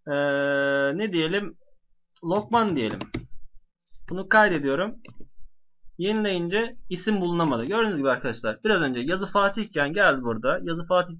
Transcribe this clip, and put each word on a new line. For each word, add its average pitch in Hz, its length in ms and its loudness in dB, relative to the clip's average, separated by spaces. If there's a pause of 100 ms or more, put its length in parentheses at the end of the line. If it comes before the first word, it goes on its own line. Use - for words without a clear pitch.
ee, 139 920 0
ne 208 160 -2
diyelim? 175 440 0 (680)
Lokman 208 520 2
diyelim. 107 240 -2 (1080)
Bunu 190 200 -4
kaydediyorum. 185 680 2 (1040)
Yenileyince 208 800 0 (120)
isim 190 320 0
bulunamadı. 165 440 2
Gördüğünüz 208 320 0
gibi 135 120 2
arkadaşlar 117 540 -2
biraz 208 180 4
önce 127 180 0
yazı 180 260 -2
Fatih 202 380 2
iken 147 300 -2
geldi 170 280 4
burada. 123 420 0
Yazı 170 240 -4
Fatih 180 320 2